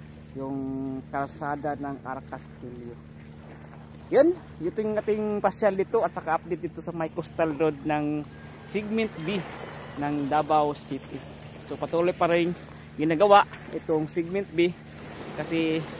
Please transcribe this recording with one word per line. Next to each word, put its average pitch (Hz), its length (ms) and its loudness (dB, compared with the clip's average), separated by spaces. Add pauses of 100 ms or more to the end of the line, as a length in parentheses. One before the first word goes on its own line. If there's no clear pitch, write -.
(340)
yung 135 240 -4 (560)
kalsada 143 640 -2
ng 139 240 -6
Ar 131 240 -6
Castillo. 120 880 -12 (1000)
Yun, 277 160 10 (320)
ito 165 160 -2
yung 214 160 0
ating 208 480 0
pasyal 196 320 4
dito 190 320 2
at 175 80 0
saka 165 240 0
update 165 320 -4
dito 160 160 -12
sa 165 80 -6
may 165 160 -2
coastal 165 480 0
road 151 240 2
ng 151 400 0 (480)
Segment 208 400 0 (160)
B 185 160 0 (560)
ng 143 320 0
Davao 147 480 4
City. - 400 -8 (480)
So, 147 160 -6
patuloy 170 320 2
pa 170 160 4
rin 170 240 4 (400)
ginagawa 175 480 10 (320)
itong 156 320 2
Segment 175 480 -2
B 170 160 6 (640)
kasi 160 480 0 (180)